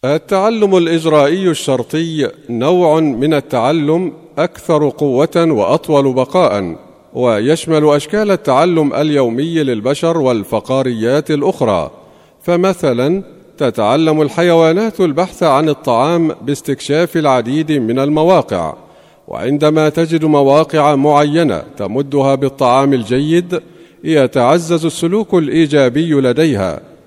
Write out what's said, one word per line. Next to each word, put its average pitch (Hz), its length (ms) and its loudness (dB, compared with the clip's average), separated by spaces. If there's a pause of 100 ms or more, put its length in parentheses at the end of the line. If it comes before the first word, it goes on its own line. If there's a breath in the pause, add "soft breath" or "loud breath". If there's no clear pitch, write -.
التعلم 196 720 0
الإجرائي 165 720 2
الشرطي 151 800 -4 (200)
نوع 156 500 2
من 147 340 0
التعلم 147 760 -2 (260)
أكثر 151 500 -2
قوة 151 640 0
وأطول 139 600 2
بقاءً، 123 640 0 (380)
ويشمل 139 760 0
أشكال 202 420 0
التعلم 160 640 0
اليومي 147 680 -2
للبشر 135 560 -2
والفقاريات 127 1120 -2
الأخرى. 127 600 -2 (520 loud breath)
فمثلًا، 175 800 0 (360)
تتعلم 147 640 0
الحيوانات 165 800 0
البحث 175 420 -2
عن 151 260 2
الطعام 151 720 0
باستكشاف 143 760 -4
العديد 147 560 0
من 123 260 0
المواقع، 143 760 0 (540 loud breath)
وعندما 151 600 0
تجد 160 360 -2
مواقع 151 720 4
معينة 147 680 0 (140)
تمدها 135 580 -2
بالطعام 135 580 0
الجيد، 151 680 -2 (440 loud breath)
يتعزز 156 800 0
السلوك 180 500 -2
الإيجابي 151 800 2
لديها. 127 680 0 (260)